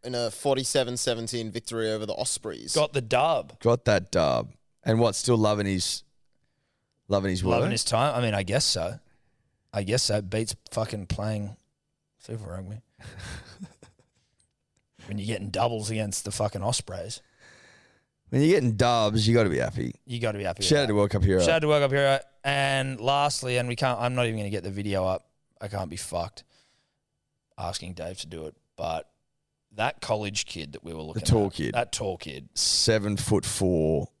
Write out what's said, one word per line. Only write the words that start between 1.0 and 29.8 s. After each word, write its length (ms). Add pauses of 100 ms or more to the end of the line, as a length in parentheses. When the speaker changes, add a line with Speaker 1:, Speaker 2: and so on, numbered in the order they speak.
Speaker 1:
victory 400
over 160
the 80
Ospreys. 600
Speaker 2:
Got 180
the 100
dub. 580
Speaker 3:
Got 240
that 260
dub. 420 (320)
And 140
what, 180
still 200
loving 300
his, 360 (1040)
loving 220
his 140
Speaker 2:
Loving 200
Speaker 3:
work? 80
Speaker 2:
his 120
time? 300
I 100
mean, 80
I 120
guess 200
so. 340 (760)
I 80
guess 220
so. 180
Beats 320 (160)
fucking 360
playing 500 (640)
Super 320
Rugby. 280 (180)
Speaker 3:
<laughs> 60 (2000)
Speaker 2:
When 120
you're 80
getting 240
doubles 400
against 340
the 60
fucking 320
Ospreys. 600 (1040)
Speaker 3:
When 140
you're 80
getting 260
dubs, 500
you 60
gotta 160
be 100
happy. 360 (100)
Speaker 2:
You 160
gotta 160
be 80
happy 160
with 60
Speaker 3:
Shout 120
out 40
Speaker 2:
that. 60
Speaker 3:
to 60
World 160
Cup 140
Hero. 160
Speaker 2:
Shout 100
out 100
to 80
World 140
Cup 100
Hero. 260 (260)
And 560
lastly, 560
and 120
we 80
can't, 220
I'm 160
not 120
even 120
gonna 120
get 140
the 60
video 360
up. 200 (340)
I 80
can't 200
be 80
fucked 480 (1120)
asking 380
Dave 240
to 80
do 200
it. 80 (220)
But 320 (680)
that 260